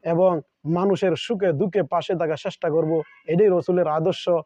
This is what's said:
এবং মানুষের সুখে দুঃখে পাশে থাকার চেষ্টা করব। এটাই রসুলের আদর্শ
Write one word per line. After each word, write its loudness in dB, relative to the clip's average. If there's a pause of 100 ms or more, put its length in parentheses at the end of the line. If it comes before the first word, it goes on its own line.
এবং 2 (340)
মানুষের 0
সুখে -2
দুঃখে 0
পাশে -2
থাকার -2
চেষ্টা -6
করব। 0 (340)
এটাই 4
রসুলের 2
আদর্শ -2 (160)